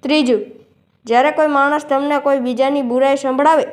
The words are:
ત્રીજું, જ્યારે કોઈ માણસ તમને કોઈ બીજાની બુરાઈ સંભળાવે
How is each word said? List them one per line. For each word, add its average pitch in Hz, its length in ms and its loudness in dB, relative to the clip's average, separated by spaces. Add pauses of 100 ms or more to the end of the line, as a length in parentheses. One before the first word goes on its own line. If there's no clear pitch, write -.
ત્રીજું, 254 400 0 (640)
જ્યારે 247 260 2
કોઈ 302 240 0
માણસ 294 300 0
તમને 285 340 0
કોઈ 277 200 0
બીજાની 262 420 -2
બુરાઈ 262 400 0
સંભળાવે 277 500 0